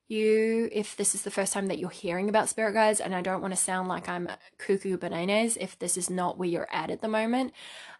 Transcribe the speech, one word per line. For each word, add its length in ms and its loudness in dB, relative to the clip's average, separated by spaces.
you 640 4
if 240 -4
this 180 0
is 80 -4
the 80 -6
first 220 0
time 160 0
that 100 0
you're 120 -4
hearing 380 -2
about 200 4
spirit 240 0
guides, 260 4
and 160 -2
I 80 -2
don't 200 -2
wanna 120 -2
sound 340 0
like 200 -4
I'm 200 -4
cuckoo 380 0
bananas 600 0
if 220 -8
this 180 -2
is 140 -4
not 260 0
where 120 -2
you're 240 0
at 180 -4
at 100 -4
the 80 -4
moment. 440 2